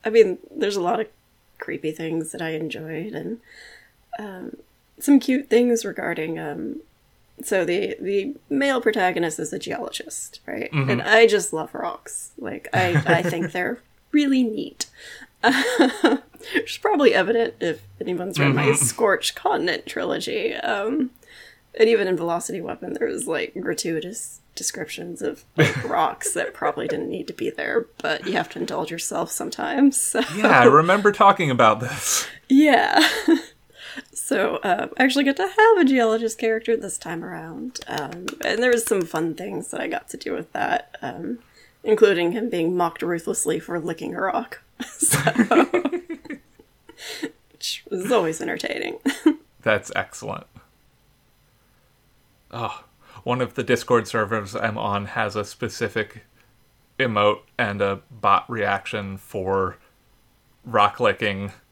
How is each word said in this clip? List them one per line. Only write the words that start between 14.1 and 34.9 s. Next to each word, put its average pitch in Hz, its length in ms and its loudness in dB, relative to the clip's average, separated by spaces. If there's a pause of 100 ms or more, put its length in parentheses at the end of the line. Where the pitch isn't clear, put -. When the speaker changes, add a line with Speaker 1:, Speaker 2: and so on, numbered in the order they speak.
Speaker 1:
really 277 300 4
neat. - 440 -4 (300)
<laughs> - 260 -14
Which - 1300 2
is - 60 -10
probably 294 360 4
evident 226 460 2
if 165 200 -4 (180)
anyone's 180 400 -6
read 143 160 4
my 147 120 2
Speaker 2:
Mm-hmm. 147 180 2
Speaker 1:
Scorched - 520 0
Continent - 500 -2
trilogy. - 680 -4
Um, 247 560 -2 (680)
and 220 100 6
even 208 200 2
in 185 100 0
Velocity 170 420 -4
Weapon, 175 320 -10
there - 160 -2
was, - 180 -6
like, 151 320 -4
gratuitous 180 840 -6 (140)
descriptions - 680 -8
of, 226 220 -8 (120)
like, 147 280 2
Speaker 2:
<laughs> - 40 -6
Speaker 1:
rocks - 460 -2
that - 180 -4
probably - 360 -4
didn't - 200 -4
need - 200 -8
to - 40 -12
be - 160 -6
there, - 380 -2 (160)
but 160 240 -4
you 185 60 -2
have 262 180 -2
to - 80 -12
indulge - 320 -4
yourself 170 400 -6
sometimes, - 680 2
so. - 220 0 (160)
Speaker 2:
Yeah, 214 120 2 (120)
I 120 40 8
remember 180 480 8
talking 196 380 6
about 117 300 6
this. - 460 -4 (240)
Speaker 1:
Yeah. 277 580 6 (180)
<laughs> 320 120 6 (720)
So, - 460 0
uh, - 280 0 (120)